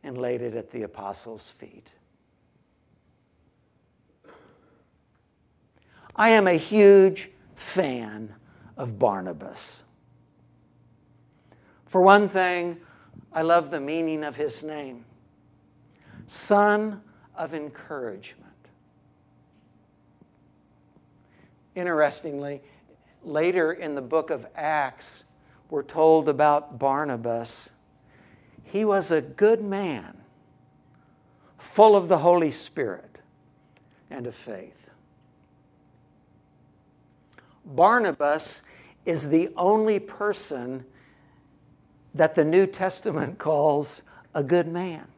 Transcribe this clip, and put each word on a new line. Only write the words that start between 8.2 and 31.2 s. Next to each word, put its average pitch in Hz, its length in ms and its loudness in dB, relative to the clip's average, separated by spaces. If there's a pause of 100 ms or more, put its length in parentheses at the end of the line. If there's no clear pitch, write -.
of 117 220 -8
Barnabas. 92 840 -4 (2000)
For 185 160 2
one 202 260 8
thing, 180 500 -2 (540)
I 160 100 -4
love 165 280 2
the 156 100 -6
meaning 156 440 -4
of 143 120 -10
his 147 260 -6
name, 143 420 -14 (1200)
son 208 760 0 (320)
of 156 200 -10
encouragement. 135 960 -14 (3250)
Interestingly, 143 840 -4 (640)
later 165 500 0
in 160 220 -8
the 139 80 -6
book 160 280 -4
of 127 240 -6
Acts, 151 680 -6 (460)
we're 143 120 -4
told 156 460 4
about 147 500 0
Barnabas. 120 920 -4 (960)
He 208 200 -4
was 196 260 0
a 160 120 2
good 214 400 2
man, 196 560 -8 (1400)